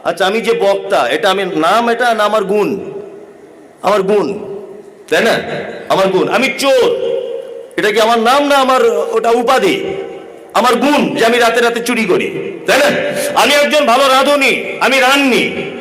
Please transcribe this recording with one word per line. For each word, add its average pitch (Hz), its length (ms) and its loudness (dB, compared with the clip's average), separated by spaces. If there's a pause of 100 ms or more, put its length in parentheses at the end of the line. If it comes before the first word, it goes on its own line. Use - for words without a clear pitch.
আচ্ছা, 170 220 -2
আমি 220 160 0
যে 226 120 0
বক্তা, 196 560 0
এটা 151 200 0
আমি 190 160 0 (100)
নাম, 202 340 2
এটা 233 240 0
না 214 100 0
আমার 208 200 0
গুণ? 202 480 -2 (880)
আমার 202 200 0
গুণ, 185 380 0 (720)
তাই 175 140 2
না? 220 160 0 (500)
আমার 190 180 2
গুণ। 180 220 0
আমি 233 280 0
চোর, 262 380 2 (800)
এটা 208 140 0
কি 208 80 0
আমার 226 200 2
নাম 262 280 2
না 285 80 2
আমার 262 260 2 (300)
ওটা 226 180 0
উপাধি? 233 540 2 (720)
আমার 240 220 2
গুণ 269 400 0
যে 226 100 2
আমি 240 120 2
রাতে 233 240 2
রাতে 233 180 0
চুরি 226 260 -2
করি, - 640 -2
তাই 208 100 2
না? 285 80 2 (560)
আমি 254 120 2
একজন 294 320 2
ভালো 262 220 4
রাঁধুনি, 262 720 2
আমি 262 200 0
রান্নি 262 800 0